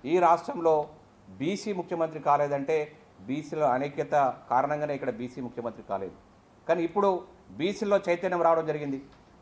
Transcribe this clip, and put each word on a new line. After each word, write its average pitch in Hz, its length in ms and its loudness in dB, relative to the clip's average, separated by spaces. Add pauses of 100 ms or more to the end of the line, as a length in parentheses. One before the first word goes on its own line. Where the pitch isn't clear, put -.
(120)
ఈ 175 40 4 (100)
రాష్ట్రంలో 165 480 4 (680)
బీసీ 202 300 -4 (100)
ముఖ్యమంత్రి 160 480 -4
కాలేదంటే 143 480 2 (500)
బీసీల 147 340 -4 (140)
అనైక్యత 143 400 -2 (340)
కారణంగానే 147 480 0
ఇక్కడ 131 180 -6
బీసీ 123 300 -10
ముఖ్యమంత్రి 117 420 -10
కాలేదు. 95 260 -6 (520)
కానీ 170 200 2
ఇప్పుడు 202 220 2 (500)
బీసీల్లో 202 380 0 (100)
చైతన్యం 175 400 0
రావడం 165 240 4
జరిగింది. 147 280 -4 (440)